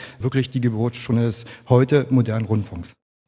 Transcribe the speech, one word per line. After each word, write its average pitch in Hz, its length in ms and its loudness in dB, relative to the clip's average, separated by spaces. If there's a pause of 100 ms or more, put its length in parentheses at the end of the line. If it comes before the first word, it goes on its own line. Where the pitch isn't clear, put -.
(180)
wirklich 131 300 -2
die 127 140 -4
Geburtsstunde 117 640 0
des 113 200 -4 (240)
heute 127 400 4
modernen 113 380 0
Rundfunks. 98 480 -4 (340)